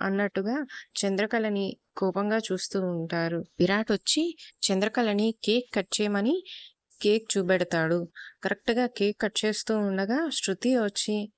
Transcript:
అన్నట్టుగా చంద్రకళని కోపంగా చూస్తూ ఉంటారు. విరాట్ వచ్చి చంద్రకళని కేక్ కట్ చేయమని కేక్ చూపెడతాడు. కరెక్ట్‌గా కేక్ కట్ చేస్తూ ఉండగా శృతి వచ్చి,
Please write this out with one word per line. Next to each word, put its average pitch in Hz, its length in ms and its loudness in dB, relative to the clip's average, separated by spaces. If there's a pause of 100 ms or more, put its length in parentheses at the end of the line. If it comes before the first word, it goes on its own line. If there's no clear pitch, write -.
అన్నట్టుగా 196 560 0 (400)
చంద్రకళని 202 720 0 (300)
కోపంగా 202 420 0
చూస్తూ 196 400 -4 (120)
ఉంటారు. 165 500 -2 (180)
విరాట్ 196 340 2
వచ్చి - 300 0 (400)
చంద్రకళని 208 680 2 (140)
కేక్ 240 300 0
కట్ 190 200 -2
చేయమని 208 440 0 (640)
కేక్ 220 280 2
చూపెడతాడు. 175 680 2 (420)
కరెక్ట్‌గా 220 520 0
కేక్ 202 280 0
కట్ 208 180 -2
చేస్తూ 214 400 0
ఉండగా 196 400 0 (160)
శృతి 196 420 -2
వచ్చి, 214 400 0 (220)